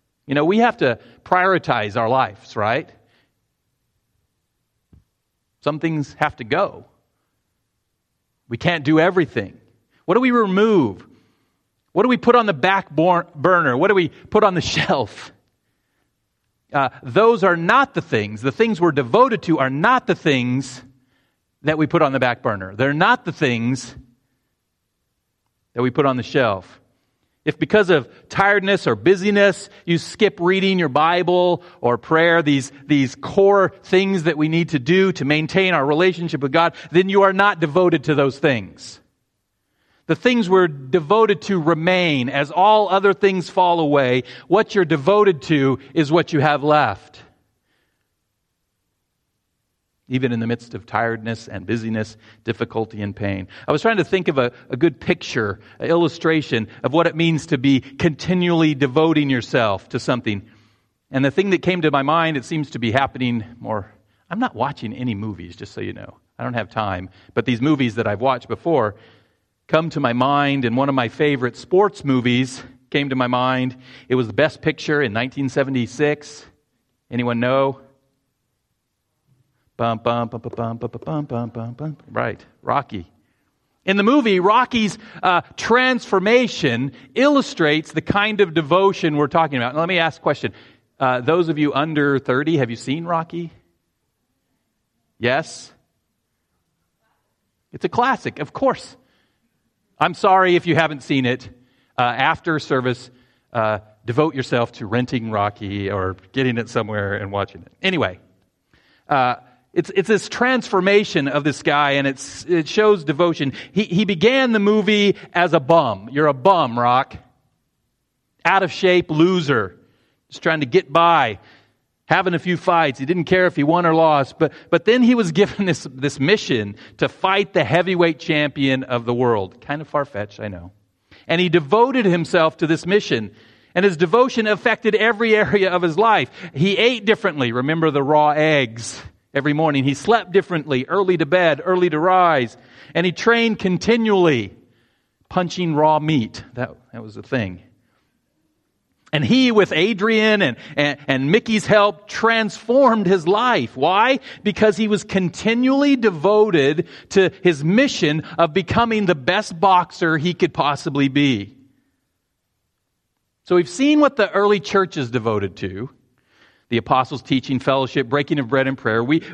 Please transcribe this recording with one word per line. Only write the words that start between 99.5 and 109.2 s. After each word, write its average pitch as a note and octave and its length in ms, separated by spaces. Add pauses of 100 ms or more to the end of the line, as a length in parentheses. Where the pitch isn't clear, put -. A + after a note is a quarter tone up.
I'm E3 140
sorry F#3+ 420
if E3+ 100
you E3 100
haven't D3+ 280
seen C3+ 220
it. B2+ 240 (480)
Uh, B2+ 60
after C#3 560
service, B2+ 520 (400)
uh, G#2+ 280 (260)
devote C#3+ 280
yourself B2+ 400
to A#2 120
renting A#2 440
Rocky G2+ 640
or F#2 240 (160)
getting B2+ 260
it A2+ 120
somewhere G#2 460
and G2+ 180
watching G2 300
it. - 80 (100)
Anyway, C3+ 380 (920)
uh, B2+ 260 (380)